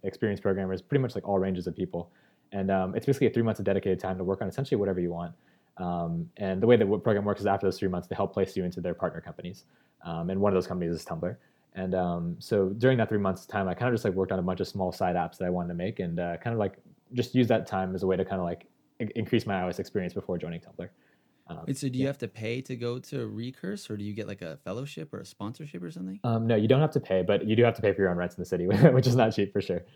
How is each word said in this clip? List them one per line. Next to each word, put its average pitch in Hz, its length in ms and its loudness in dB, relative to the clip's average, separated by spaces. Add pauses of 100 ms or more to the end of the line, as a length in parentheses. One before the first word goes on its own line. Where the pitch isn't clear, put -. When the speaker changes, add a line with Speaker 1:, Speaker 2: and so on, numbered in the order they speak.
Speaker 1:
experienced 101 400 -4
programmers, 95 400 -2
pretty 139 180 0
much, 123 140 -2
like, 104 120 -8
all 101 120 2
ranges 92 280 0
of 85 80 -6
people. 87 380 -6 (400)
And, 95 180 -2
um, 95 240 2
it's - 120 -4
basically 139 200 2
a 104 40 2
three 117 120 2
months 110 160 0
of 101 80 -6
dedicated 98 320 2
time 92 200 -4
to 92 60 -4
work 95 160 0
on 101 80 -4
essentially 131 300 -2
whatever 95 220 0
you 87 100 0
want. 85 240 -6 (440)
Um, 85 580 -4
and 95 260 -2
the 107 40 4
way 120 100 10
the 107 80 6
w-, 98 180 0
program 104 220 2
works 104 160 -2
is 101 60 -2
after 98 200 2
those 92 120 0
three 95 100 0
months, 90 180 -4
they - 80 -8
help 98 180 -2
place - 240 -2
you 92 80 -2
into 87 160 -6
their 87 140 -4
partner 82 260 -4
companies. 87 440 -14 (380)
Um, 85 280 -6
and 95 100 -2
one 101 120 4
of 92 40 4
those 90 120 2
companies 87 260 -2
is 80 100 -6
Tumblr. 87 320 -6 (380)
And, 92 200 -4
um, 87 460 0
so 98 300 2
during 123 280 4
that 110 100 2
three 107 100 2
months 95 280 -2
time, 98 220 -2
I 87 60 -2
kinda 123 180 0
just, 113 120 0
like, 98 100 0
worked 92 160 0
on 95 80 0
a 92 40 -2
bunch 90 180 -2
of 95 80 -2
small 92 240 -4
side 90 240 0
apps 85 220 -4
that 95 60 -4
I 90 60 0
wanted 90 180 -2
to 87 60 -6
make 90 240 -6
and, 85 220 -4
uh, 87 180 -4
kinda, 117 180 -4
like, 101 220 -2 (340)
just 120 220 -2
used 123 160 6
that 113 160 2
time 92 300 -2
as 90 80 -4
a - 20 0
way 92 100 4
to 92 80 0
kinda, 92 200 -4
like, 85 260 -6 (300)
in-, 110 100 -6
increase 113 360 0
my 98 140 -2
I 90 40 -2
O 90 40 -2
S 87 120 -6
experience 90 340 -6
before 90 240 -6
joining 85 220 -10
Tumblr. - 280 -14 (600)
Um, 165 180 -12
Speaker 2:
Wait, 135 100 -4
so 139 120 -4
do 127 100 -4
you 131 60 2
Speaker 1:
yeah. 139 40 0
Speaker 2:
have 139 100 -6
to 113 100 -8
pay 113 340 -6
to 131 120 -10
go 120 240 -6
to 127 300 -8
Recurse, 127 600 -10
or 104 60 -6
do 101 80 -6
you 104 100 -6
get, 104 120 -8
like, 98 160 -10
a 78 140 -10
fellowship 143 560 -10
or - 80 -8
a - 60 -14
sponsorship 147 560 -10
or - 80 -10
something? 92 340 -10
Speaker 1:
Um, 117 240 0
no, 117 80 4
you 107 100 4
don't 131 140 8
have 156 120 4
to - 80 2
pay, 92 220 2
but 101 240 2
you 107 80 2
do 117 80 8
have 113 120 6
to - 80 -10
pay 101 100 6
for 101 80 0
your 95 100 6
own 87 60 0
rents 87 200 -4
in - 40 -8
the 90 60 -8
city, 87 200 0
<laughs> 104 240 10
which 127 160 6
is 123 80 4
not 113 180 6
cheap 101 200 0
for 101 80 0
sure. 87 240 -2 (120)